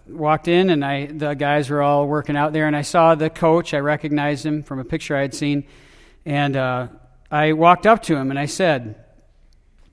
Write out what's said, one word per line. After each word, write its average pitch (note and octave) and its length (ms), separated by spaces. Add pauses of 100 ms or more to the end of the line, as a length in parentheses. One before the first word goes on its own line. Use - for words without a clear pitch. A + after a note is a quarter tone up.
walked D#3 400
in, F3+ 220
and D3 140
I, C#3 220
the D3 280
guys C#3+ 360
were D3 100
all C#3+ 260
working D3 300
out D3+ 160
there, D#3 140
and D3+ 100
I D3 60
saw E3 320
the D#3 160
coach. E3 420
I D3+ 60
recognized D3 640
him D3+ 180
from C3+ 180
a B2+ 40
picture D#3 320
I C#3 60
had C#3 120
seen, C#3+ 300 (640)
and, C#3+ 300
uh, B2+ 320 (420)
I D#3 220
walked E3 340
up G#3+ 180
to E3 120
him C3+ 140
and C3+ 80
I D3 80
said, C#3 500 (960)